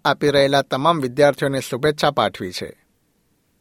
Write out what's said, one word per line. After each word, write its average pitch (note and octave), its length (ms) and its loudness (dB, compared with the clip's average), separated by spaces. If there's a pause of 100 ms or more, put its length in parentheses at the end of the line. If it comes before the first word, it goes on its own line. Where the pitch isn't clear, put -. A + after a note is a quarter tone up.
આપી D3 260 0
રહેલા C#3 320 2
તમામ D3+ 380 0
વિદ્યાર્થીઓને C3+ 600 0
શુભેચ્છા D3 500 -2
પાઠવી G2+ 420 -4
છે. - 340 -14 (760)